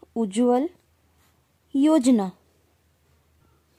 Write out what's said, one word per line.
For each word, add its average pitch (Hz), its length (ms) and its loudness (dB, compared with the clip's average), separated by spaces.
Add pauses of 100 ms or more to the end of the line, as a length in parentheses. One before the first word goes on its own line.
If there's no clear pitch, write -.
(160)
उज्ज्वल 240 540 -2 (1080)
योजना। 262 560 2 (1500)